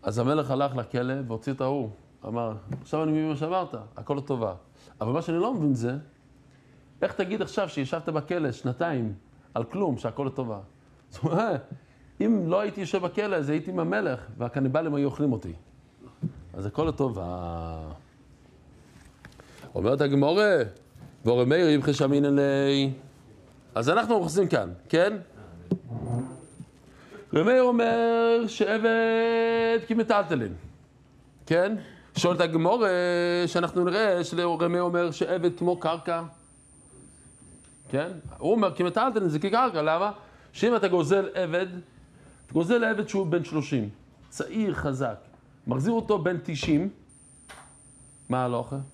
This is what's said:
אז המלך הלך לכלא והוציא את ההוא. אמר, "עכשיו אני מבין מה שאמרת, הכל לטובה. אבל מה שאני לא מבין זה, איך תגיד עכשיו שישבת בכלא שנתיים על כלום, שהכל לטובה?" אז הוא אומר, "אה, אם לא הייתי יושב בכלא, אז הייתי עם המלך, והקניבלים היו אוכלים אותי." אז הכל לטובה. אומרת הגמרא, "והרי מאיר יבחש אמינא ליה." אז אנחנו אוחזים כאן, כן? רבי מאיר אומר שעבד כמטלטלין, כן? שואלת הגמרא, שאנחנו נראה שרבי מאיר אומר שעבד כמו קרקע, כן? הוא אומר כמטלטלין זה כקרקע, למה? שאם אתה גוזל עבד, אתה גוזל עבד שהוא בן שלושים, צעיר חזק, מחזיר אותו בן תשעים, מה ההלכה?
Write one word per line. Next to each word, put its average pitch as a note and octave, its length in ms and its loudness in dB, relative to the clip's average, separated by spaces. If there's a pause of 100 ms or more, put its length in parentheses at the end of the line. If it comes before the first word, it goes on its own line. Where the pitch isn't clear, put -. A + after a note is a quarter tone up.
אז G#2 160 -4
המלך C3+ 320 0
הלך C3+ 260 0
לכלא B2 380 -4 (120)
והוציא A2+ 260 -6
את C3+ 80 -6
ההוא. C3 300 -2 (360)
אמר, A2+ 260 -4 (300)
"עכשיו D#3 200 -4
אני D#3 100 0
מבין D#3 160 0
מה D3+ 80 -2
שאמרת, E3 380 -2 (220)
הכל A2+ 180 -6
לטובה. B2+ 400 -4 (460)
אבל A2+ 120 -2
מה D#3+ 100 -2
שאני E3 160 -2
לא A3+ 160 0
מבין D3+ 200 2
זה, A#2+ 220 -4 (1040)
איך G3 100 -2
תגיד G3 300 -2
עכשיו F#3 260 -2
שישבת D3+ 400 -4
בכלא D#3 440 -2
שנתיים B2+ 600 -4 (400)
על A#2 100 -2
כלום, D#3+ 340 -2
שהכל B2 340 -6
לטובה?" A#2 260 -6 (540)
אז - 100 -18
הוא D#3 80 2
אומר, E3+ 120 2
"אה, G#3 140 0 (640)
אם G#3 260 4
לא F3+ 140 2
הייתי G#3+ 200 -4
יושב F#3+ 220 -2
בכלא, G3 340 0
אז D3 120 0
הייתי D#3 220 0
עם F#3 80 -2
המלך, E3 420 0 (180)
והקניבלים C3+ 560 0
היו C#3+ 120 0
אוכלים C#3 260 0
אותי." F#2 200 -6 (1000)
אז G2 120 -6
הכל D3 180 -2
לטובה. F2+ 960 -4 (2000)
אומרת B2 260 0
הגמרא, C#3+ 440 4 (800)
"והרי A#2+ 200 4
מאיר D#3+ 240 6
יבחש D3 340 4
אמינא C#3 240 4
ליה." C#3 640 4 (840)
אז A#2 160 2
אנחנו A3 240 4
אוחזים F3 340 2
כאן, G2 240 0 (160)
כן? F#3+ 280 4 (2250)
רבי D3+ 100 4
מאיר B3 200 6
אומר A#3 840 4
שעבד A3+ 1300 2 (100)
כמטלטלין, G3 680 2 (920)
כן? F#3 300 2 (400)
שואלת F3 240 2
הגמרא, F3 480 4 (580)
שאנחנו F3 380 0
נראה F3+ 400 2
שרבי E3+ 440 0
מאיר F3 140 0
אומר F3 280 0
שעבד F3 480 0
כמו F3 180 0
קרקע, E3 460 -4 (1700)
כן? D3+ 240 -2 (260)
הוא D#3+ 140 2
אומר G3+ 220 2
כמטלטלין G3+ 540 0
זה D3+ 100 0
כקרקע, G3 440 0
למה? E3+ 300 2 (400)
שאם A#3 240 2
אתה G3+ 120 2
גוזל F3+ 460 2
עבד, F3+ 320 -2 (800)
אתה - 60 -18
גוזל F3 320 2
עבד A3 240 0
שהוא G3 180 0
בן E3 180 0
שלושים, C#3 440 -2 (400)
צעיר G#3 460 -4
חזק, C3 420 -4 (500)
מחזיר C3 260 0
אותו A3+ 260 2
בן F3 240 0
תשעים, D#3+ 460 0 (1400)
מה B2+ 140 0
ההלכה? B2 360 -4 (160)